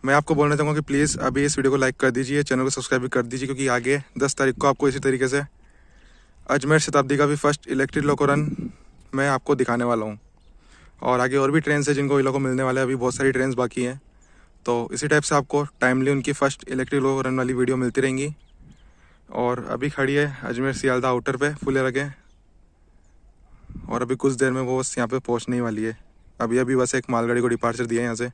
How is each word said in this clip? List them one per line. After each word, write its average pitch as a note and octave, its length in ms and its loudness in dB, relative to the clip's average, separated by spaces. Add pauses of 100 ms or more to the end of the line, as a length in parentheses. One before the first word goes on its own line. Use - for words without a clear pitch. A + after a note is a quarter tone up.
मैं C3+ 100 2
आपको D3 200 2
बोलना D3 220 2
चाहूँगा D3+ 240 0
कि D3 60 -8
please C#3+ 340 0
अभी C3+ 240 0
इस D3 140 0
वीडियो C3+ 140 4
को C#3 40 2
लाइक C3 200 0
कर C3 160 4
दीजिए, C3+ 300 0
चैनल C3 200 0
को C3+ 80 0
सब्सक्राइब C3 320 -2
भी B2+ 60 -4
कर B2+ 160 0
दीजिए, B2+ 220 -6
क्योंकि C3+ 220 -2
आगे B2+ 340 0 (160)
दस C3 180 0
तारीख C3 220 2
को D3 80 2
आपको C#3 220 4
इसी C3+ 120 0
तरीके C3 280 0
से C#3+ 140 0 (1040)
Ajmer D3 340 4
Shatabdi C#3+ 360 2
का C#3+ 100 4
भी D3 100 0
first D3 320 0
electric C3+ 360 0
loco C#3+ 200 2
run D3 460 0 (420)
मैं C#3 160 0
आपको C#3 260 2
दिखाने A#2+ 300 0
वाला A2+ 220 0
हूँ। G#2+ 120 -10 (840)
और B2 180 2
आगे B2+ 160 2
और C3+ 140 4
भी D#3 100 4
ट्रेन D3 220 0
है D3 120 2
जिनको C#3 260 2
ई - 20 2
लोको C3+ 160 0
मिलने C3 240 0
वाले C3 180 0
हैं, C3 60 0
अभी C3 100 0
बहुत B2 180 0
सारी C3+ 180 2
ट्रेन C3 220 0
बाकी B2 300 -2
हैं, C3 160 -6 (680)
तो A#2+ 260 0
इसी D3 160 -4
type D3+ 140 4
से - 120 -2
आपको C#3+ 280 0 (180)
timely C3 300 2
उनकी C#3 220 0
first - 360 -2
electric C3 340 -2
लोको C3+ 200 0
run C3 160 -2
वाली B2+ 140 0
video B2+ 240 0
मिलती B2+ 240 0
रहेंगी। C3+ 280 0 (1000)
और B2 420 -2
अभी B2 200 -2
खड़ी C#3 240 0
है D3 300 0
अजमेर B2 280 -2
सियालदा B2+ 360 0
outer B2+ 280 0
पे C#3+ 180 0
फुलेरा C3+ 360 0
के, C3+ 140 -2 (1800)
और A#2 140 -4
अभी B2 140 -2
कुछ C#3 180 0
देर B2+ 180 0
में C3 100 -2
वो B2+ 160 -2
बस C3 200 -4
यहाँ A#2+ 100 -2
पे B2+ 100 -4
पहुँचने B2 380 -2
ही B2 40 -2
वाली A2 240 -2
है। A2+ 120 -6 (440)
अभी, A#2 180 0
अभी C3 180 2
बस B2+ 180 0
एक B2+ 160 -4
मालगाड़ी A#2+ 300 0
को A#2+ 80 2
departure A#2 380 -2
दिया A#2 140 -2
है B2 40 -2
यहाँ A#2 120 -4
से। A#2+ 180 -6